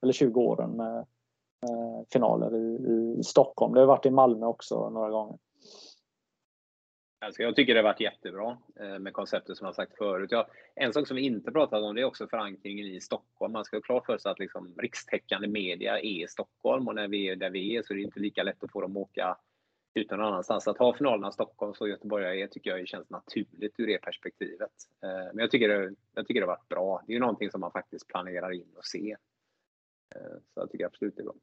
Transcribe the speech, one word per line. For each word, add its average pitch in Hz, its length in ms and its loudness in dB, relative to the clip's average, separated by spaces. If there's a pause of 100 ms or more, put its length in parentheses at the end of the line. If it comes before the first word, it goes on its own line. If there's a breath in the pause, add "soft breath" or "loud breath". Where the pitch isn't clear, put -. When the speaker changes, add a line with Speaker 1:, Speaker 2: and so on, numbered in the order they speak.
Speaker 1:
Eller 127 100 4
tjugo 123 280 4
åren 117 300 2
med, 113 280 -4 (680)
eh, 117 440 -4
finaler 113 420 4
i, 117 640 2
i 120 40 -2
Stockholm. - 520 4
Det 127 60 10
har 135 60 12
varit 135 200 8
i 135 40 6
Malmö 123 360 6
också 113 440 -2
några 110 200 -2
gånger. 107 280 -4 (1900 soft breath)
Speaker 2:
Alltså, 107 180 -6
jag 117 140 0
tycker 127 180 6
det 113 60 8
har 104 40 6
varit 104 160 4
jättebra, 107 580 -6 (220)
eh, 98 180 -10
med 95 140 -8
konceptet 95 440 -4
som - 80 -14
jag 92 100 -8
sagt - 240 -8
förut. 95 340 -2
Ja, 117 140 2 (280 soft breath)
en 120 180 0
sak 143 140 0
som 131 100 -6
vi 131 60 -2
inte 120 300 -2
pratat 123 300 2
om, 104 120 -4
det 113 60 -2
är 131 40 2
också 113 220 -4
förankringen 101 600 -8
i 92 140 -10
Stockholm. - 520 -6
Man 110 120 -6
ska - 120 -8
ha 107 60 -4
klart 123 240 0
för 110 120 0
sig 98 140 -4
att - 60 -6
liksom 90 400 -10
rikstäckande - 720 -4
media 104 500 -2
är 78 60 -6
i 92 240 -4
Stockholm, 123 600 -2
och 110 60 -4
när 104 140 -4
vi 101 200 -2
är 95 80 -4
där 95 140 -4
vi 98 260 -4
är 113 60 -2
så - 100 -8
är 98 40 -4
det 98 60 -4
inte 104 180 -8
lika 101 220 -2
lätt - 220 -4
att - 80 -14
få 101 80 -6
dem 95 160 -6
att 98 60 -4
åka 92 340 -4 (580)
ut 110 160 -2
någon 98 100 -4
annanstans. 104 480 -2
Att 101 100 -2
ha 123 160 6
finalerna 110 340 0
i 98 40 -8
Stockholm 104 420 -6
så 107 140 -4
göteborgare 98 520 -4
är, 101 60 -4
tycker - 240 -8
jag, 92 180 -6
känns - 220 -12
naturligt 104 680 -8
ur 113 60 0
det 98 120 0
perspektivet. 90 720 -8 (300)
Eh, 92 300 -8
men 101 60 -8
jag 113 120 0
tycker 117 180 4
det, 98 260 0 (200)
jag 110 120 -6
tycker 117 140 0
det 95 60 0
har 87 100 -2
varit - 120 -20
bra. 92 380 -2
Det 110 60 -6
är - 20 -4
ju 120 60 0
någonting 107 300 0
som 95 100 -8
man 90 120 -6
faktiskt - 360 -10
planerar 90 440 -6
in 85 240 -12
och 85 80 -20
ser. 104 320 -8 (1000)
Eh, 50 220 -14 (180)
så - 60 -10
jag - 100 -6
tycker - 160 -6
absolut - 300 -6
det - 60 -2
är - 20 2
bra. - 180 -2